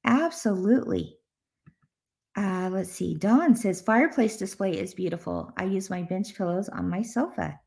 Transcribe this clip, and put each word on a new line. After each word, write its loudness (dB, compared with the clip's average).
Absolutely. 2
Uh, -2
let's -4
see. -4
Dawn 6
says, -2
"Fireplace 2
display -4
is -6
beautiful. -6
I -4
use -2
my -4
bench -4
pillows -2
on -4
my -2
sofa." -4